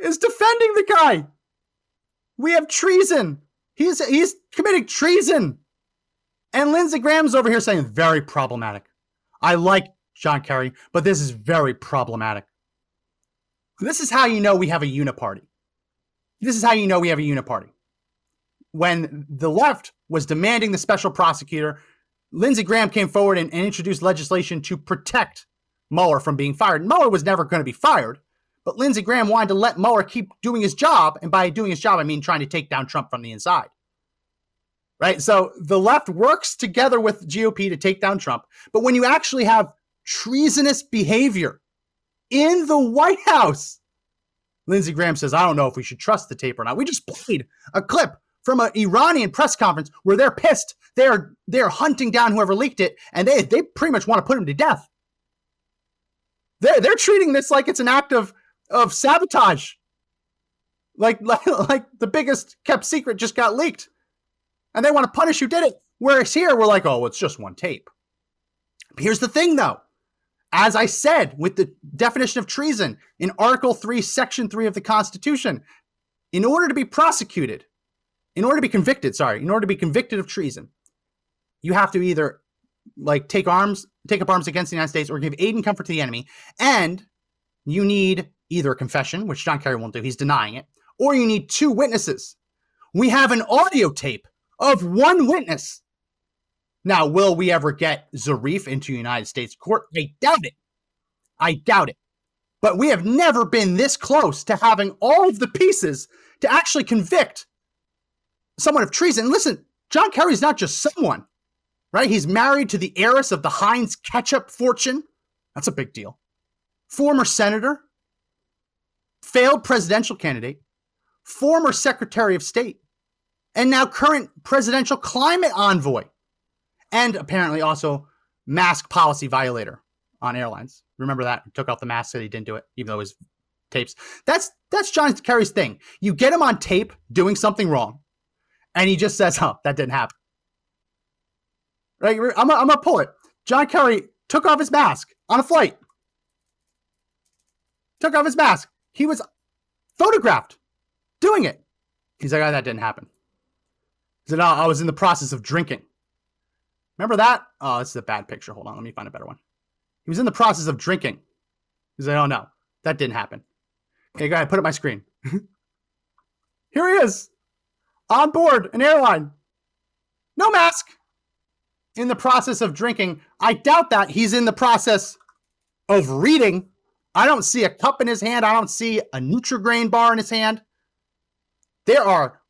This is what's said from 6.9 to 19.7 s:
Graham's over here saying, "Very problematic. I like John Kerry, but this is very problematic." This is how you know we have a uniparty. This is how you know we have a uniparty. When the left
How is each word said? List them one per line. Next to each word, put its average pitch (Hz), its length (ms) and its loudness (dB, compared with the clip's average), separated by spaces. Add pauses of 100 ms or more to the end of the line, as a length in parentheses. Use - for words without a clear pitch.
Graham's 302 340 2
over 247 160 4
here 226 100 2
saying, 180 260 0
"Very 156 360 0
problematic. 117 600 -6 (580)
I 175 140 2
like 185 320 2 (280)
John 147 260 -2
Kerry, 131 320 -6 (200)
but 175 100 0
this 180 160 2
is 139 120 -4
very 127 420 0
problematic." 110 720 -6 (1300)
This 285 200 -6
is 269 120 -6
how 262 160 2
you 220 120 0
know 202 160 4
we 180 120 0
have 160 160 -2
a - 20 -2
uniparty. 131 600 -6 (920)
This 233 140 -2
is 214 80 -6
how 233 100 4
you 214 120 0
know 185 140 2
we 175 100 0
have 151 100 0
a 151 40 -4
uniparty. 127 480 -6 (1000)
When 160 580 -4
the 151 200 -4
left 254 440 0 (160)